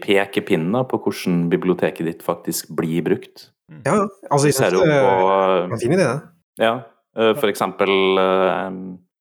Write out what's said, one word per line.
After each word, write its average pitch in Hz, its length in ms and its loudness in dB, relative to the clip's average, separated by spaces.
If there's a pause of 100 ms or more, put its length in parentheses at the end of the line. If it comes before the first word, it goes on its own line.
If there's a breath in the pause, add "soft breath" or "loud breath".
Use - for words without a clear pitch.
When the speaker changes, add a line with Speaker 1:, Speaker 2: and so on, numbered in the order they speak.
Speaker 1:
pekepinn 98 720 0
da, 131 100 0
på - 180 -4
hvordan 87 480 -2
biblioteket 87 560 -2
ditt 85 180 -6
faktisk - 520 -6
blir 82 280 -2
brukt. - 460 -4 (220)
Speaker 2:
Mm. 156 140 -20
Speaker 3:
Ja, 151 100 0
ja. 202 120 0 (220)
Altså, 143 180 2
jeg 139 80 2
Speaker 1:
Ser 131 160 2
Speaker 3:
synes - 20 2
Speaker 1:
jo 92 120 4
Speaker 3:
det 147 160 4
Speaker 1:
på, 95 300 4
Speaker 3:
er 95 400 2
en 113 80 -6
fin 120 120 -2
idé, 185 120 2
det. 139 180 -2 (380)
Speaker 1:
ja, 113 140 2 (440)
eh, 110 180 4
for 143 120 0
eksempel, 95 720 0
eh, 92 480 2
em, 92 320 -12 (220)